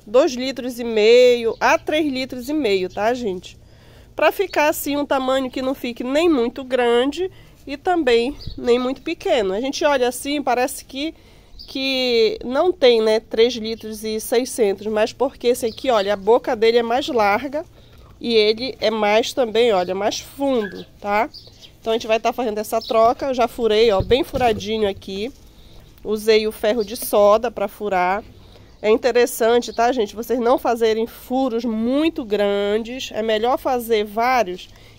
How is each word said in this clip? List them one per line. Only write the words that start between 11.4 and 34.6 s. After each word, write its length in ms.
que 760
não 260
tem, 300
né, 180
três 360
litros 480
e 160
seiscentos, 680
mas 240
porque 360
esse 180
aqui, 240
olha, 240
a 40
boca 380
dele 220
é 60
mais 240
larga 580
e 120
ele 460
é 100
mais 440
também, 400
olha, 200
mais 280
fundo, 640
tá? 280
Então, 100
a 60
gente 100
vai 120
tá 140
fazendo 240
essa 240
troca. 460
Eu 80
já 120
furei, 440
ó, 100
bem 220
furadinho 680
aqui. 420
Usei 440
o 40
ferro 320
de 120
solda 560
pra 160
furar. 560
É 80
interessante, 840
tá, 200
gente, 240
vocês 240
não 180
fazerem 480
furos 580
muito 640
grandes. 880
É 80
melhor 380
fazer 440
vários 640